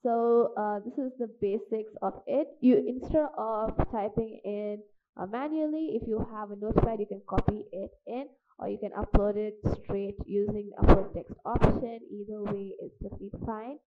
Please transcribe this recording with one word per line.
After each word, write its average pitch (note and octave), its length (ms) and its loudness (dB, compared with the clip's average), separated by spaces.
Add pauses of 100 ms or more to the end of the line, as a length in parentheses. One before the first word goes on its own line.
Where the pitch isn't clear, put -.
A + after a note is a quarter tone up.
So, A#3 540 4
uh, G#3 300 0
this B3 120 -6
is C4 220 -2
the A#3 80 -2 (140)
basics G#3+ 500 -2 (100)
of F#3+ 120 0 (120)
it. D4 220 2 (140)
You, B3 160 8 (100)
instead C#4+ 400 0 (100)
of A3 380 -2 (160)
typing A3 540 -4
in, G#3 360 -6 (380)
uh, F3+ 60 -6
manually, D4+ 760 -2
if - 60 -6
you A3+ 240 0
have G#3+ 200 -8
a G3+ 40 -8
notepad, G#3 460 2
you G#3 40 -2
can G3 220 -10
copy G3+ 460 0
it - 180 -8 (160)
in, C4 200 -8 (320)
or - 100 -6
you G2+ 80 -6
can G#3+ 140 -8
upload G3+ 440 2
it G#3+ 200 -4 (280)
straight G3+ 320 -4 (100)
using G#3 460 -2
the - 160 4
upload - 260 8
text - 200 -10 (100)
option. A#3 560 0 (100)
Either G#3 340 -8
way G3 280 -6 (100)
is F3+ 200 -12
definitely G3 300 -10 (140)
fine. A3+ 420 -8